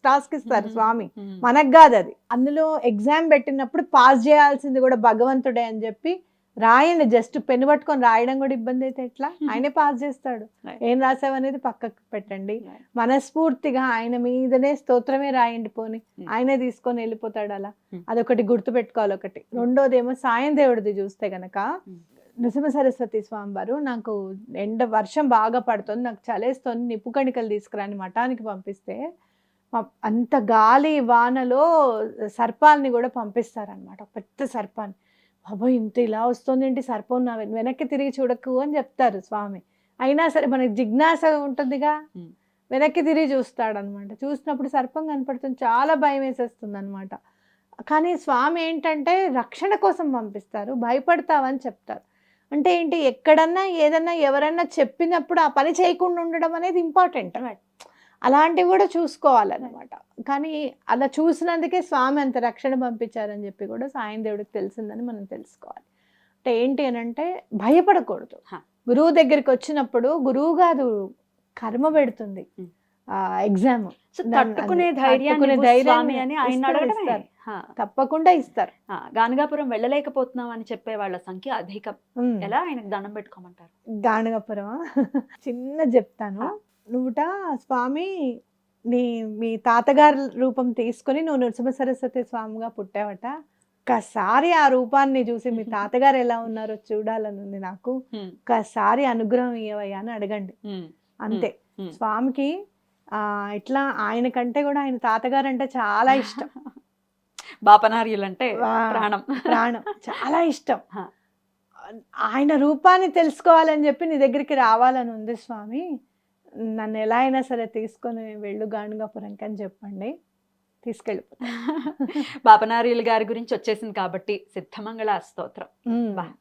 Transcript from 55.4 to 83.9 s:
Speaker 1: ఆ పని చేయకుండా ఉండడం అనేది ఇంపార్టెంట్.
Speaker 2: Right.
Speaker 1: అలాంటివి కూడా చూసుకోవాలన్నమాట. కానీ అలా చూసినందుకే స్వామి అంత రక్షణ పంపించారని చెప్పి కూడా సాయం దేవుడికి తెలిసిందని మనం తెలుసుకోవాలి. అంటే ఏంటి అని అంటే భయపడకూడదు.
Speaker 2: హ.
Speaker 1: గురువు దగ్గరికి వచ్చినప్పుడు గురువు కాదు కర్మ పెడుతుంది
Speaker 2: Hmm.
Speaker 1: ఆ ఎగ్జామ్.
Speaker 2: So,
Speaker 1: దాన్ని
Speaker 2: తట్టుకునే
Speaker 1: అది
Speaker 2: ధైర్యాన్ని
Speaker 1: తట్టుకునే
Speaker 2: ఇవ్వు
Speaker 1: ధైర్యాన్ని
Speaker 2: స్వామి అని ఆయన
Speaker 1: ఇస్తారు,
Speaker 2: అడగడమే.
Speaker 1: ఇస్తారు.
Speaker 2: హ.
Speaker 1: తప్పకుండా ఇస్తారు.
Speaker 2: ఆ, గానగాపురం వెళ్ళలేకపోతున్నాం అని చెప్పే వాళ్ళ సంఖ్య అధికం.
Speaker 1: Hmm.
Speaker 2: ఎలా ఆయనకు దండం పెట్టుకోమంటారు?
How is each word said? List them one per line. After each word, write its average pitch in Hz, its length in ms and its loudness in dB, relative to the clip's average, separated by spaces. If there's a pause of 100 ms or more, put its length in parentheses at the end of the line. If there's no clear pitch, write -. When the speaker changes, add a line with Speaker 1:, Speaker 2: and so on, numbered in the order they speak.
Speaker 1:
ఆ 311 80 4
పని 285 220 2
చేయకుండా 359 520 0
ఉండడం 330 320 -2
అనేది 349 260 -2
ఇంపార్టెంట్. 302 580 0
Speaker 2:
Right. - 460 -14 (380)
Speaker 1:
అలాంటివి 320 460 4
కూడా 381 280 4
చూసుకోవాలన్నమాట. 254 1300 -2
కానీ 294 460 -6 (140)
అలా 247 180 2
చూసినందుకే 330 760 0
స్వామి 285 380 0
అంత 262 180 -2
రక్షణ 240 360 -2
పంపించారని 220 720 -6
చెప్పి 196 200 -12
కూడా 233 200 -10
సాయం 220 380 -10
దేవుడికి 208 300 -8
తెలిసిందని 214 480 -10
మనం 220 220 -10
తెలుసుకోవాలి. - 600 -18 (480)
అంటే 233 320 -2
ఏంటి 277 220 0
అని 240 120 -4
అంటే 285 460 -8 (100)
భయపడకూడదు. 294 840 2 (160)
Speaker 2:
హ. 180 40 -14 (320)
Speaker 1:
గురువు 294 220 6
దగ్గరికి 285 400 4
వచ్చినప్పుడు 262 680 0
గురువు 277 380 0
కాదు 262 580 0 (440)
కర్మ 240 300 -2
పెడుతుంది 226 580 0 (140)
Speaker 2:
Hmm. 180 80 -14 (420)
Speaker 1:
ఆ 185 300 -4
ఎగ్జామ్. 214 460 2
Speaker 2:
So, - 400 -12
Speaker 1:
దాన్ని 226 280 2
Speaker 2:
తట్టుకునే 349 320 0
Speaker 1:
అది 320 100 0
Speaker 2:
ధైర్యాన్ని 262 320 4
Speaker 1:
తట్టుకునే 294 240 4
Speaker 2:
ఇవ్వు 269 120 4
Speaker 1:
ధైర్యాన్ని 247 500 4
Speaker 2:
స్వామి 254 40 -2
అని 262 180 -4
ఆయన 254 180 0
Speaker 1:
ఇస్తారు, 262 220 0
Speaker 2:
అడగడమే. 370 240 0
Speaker 1:
ఇస్తారు. 240 220 -2 (280)
Speaker 2:
హ. 196 120 -10 (200)
Speaker 1:
తప్పకుండా 277 480 2
ఇస్తారు. - 640 -2
Speaker 2:
ఆ, - 160 -12 (100)
గానగాపురం 285 500 0
వెళ్ళలేకపోతున్నాం 254 840 -4
అని 226 220 -12
చెప్పే 220 240 -10
వాళ్ళ 196 200 -6
సంఖ్య 185 340 -12
అధికం. 202 440 -10 (240)
Speaker 1:
Hmm. 233 260 -2
Speaker 2:
ఎలా 220 140 -2
ఆయనకు 285 280 -6
దండం 202 260 -8
పెట్టుకోమంటారు? 185 800 -18